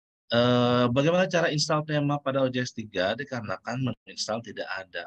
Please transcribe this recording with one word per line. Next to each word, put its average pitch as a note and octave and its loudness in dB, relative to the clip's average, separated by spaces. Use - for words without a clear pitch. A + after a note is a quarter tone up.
eh, B2 4
bagaimana D#3+ 2
cara E3+ 0
install D3+ 0
tema C#3+ 0
pada C3+ 0
O C3 2
J B2 -2
S - -10
tiga G2+ -2
dikarenakan A#2 -6
menginstal - -8
tidak G2 -10
ada F#2 -10